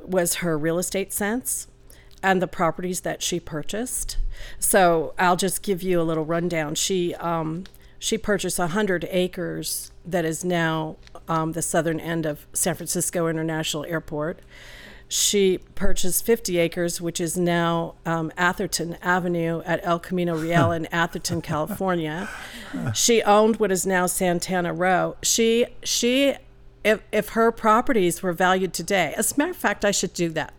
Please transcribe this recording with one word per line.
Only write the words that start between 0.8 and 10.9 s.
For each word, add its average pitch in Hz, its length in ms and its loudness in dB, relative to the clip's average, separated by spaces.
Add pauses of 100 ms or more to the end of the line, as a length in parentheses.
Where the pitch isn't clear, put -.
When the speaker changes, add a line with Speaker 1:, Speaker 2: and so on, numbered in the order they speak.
Speaker 1:
sense 220 540 -4 (560)
and 190 180 4
the 180 60 0
properties 180 540 -2
that 165 200 -6
she 175 180 -2
purchased. - 800 -6 (420)
So 170 600 4
I'll 180 160 4
just 180 260 -2
give 180 220 -2
you 180 180 2
a - 20 0
little 160 220 0
rundown. 165 500 -2
She, 175 400 0
um, 165 500 -4 (340)
she - 180 -2
purchased 196 420 -2
a 175 80 0
hundred 185 440 0
acres 175 800 -4 (140)
that 170 200 -2
is 160 180 -4
now, 160 540 0 (300)